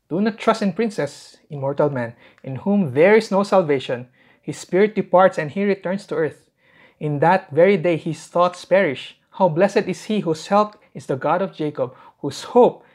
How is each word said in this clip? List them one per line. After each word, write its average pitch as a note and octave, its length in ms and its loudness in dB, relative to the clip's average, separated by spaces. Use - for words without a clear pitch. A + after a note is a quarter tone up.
"Do E3+ 120 -4
not G#3+ 180 -2
trust A3 240 0
in G3 100 -2
princes, G3+ 640 -6
in C#3+ 120 -12
mortal D3 300 -2
men, B2 240 -6
in C3 200 -12
whom G3 320 0
there F#3 220 6
is A3 140 0
no G3 120 0
salvation. C#3+ 640 0
His - 160 -12
spirit G#3 360 0
departs F#3 440 2
and D#3 120 -6
he G3 140 -4
returns G3 420 -4
to D#3+ 80 -8
earth. D3 360 -6
In D3 220 -4
that F3 300 2
very F3 280 4
day E3 180 0
his D#3 300 -8
thoughts F3 400 -2
perish. F3 500 0
How F#3 80 4
blessed E3 400 0
is - 160 -8
he G#3+ 160 -2
whose D#3+ 320 -4
help G#3 240 0
is - 140 -18
the C#3+ 100 -4
God D3 240 -2
of F#3 160 -8
Jacob, D3 400 -6
whose - 320 -10
hope A#3+ 320 4